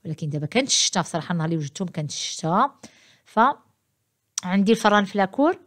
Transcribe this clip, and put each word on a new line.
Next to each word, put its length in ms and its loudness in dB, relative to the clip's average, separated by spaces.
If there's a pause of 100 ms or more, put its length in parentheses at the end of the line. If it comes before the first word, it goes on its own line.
ولكن 240 -8
دابا 160 -6
كانت 220 0
الشتا 340 0
بصراحه، 300 -6
النهار 180 -2
اللي 80 0
وجدتهم 300 -6
كانت 240 -6
الشتا، 600 -2 (540)
فعندي 1500 -2
الفران 340 4
في 120 -6
لاكور 500 0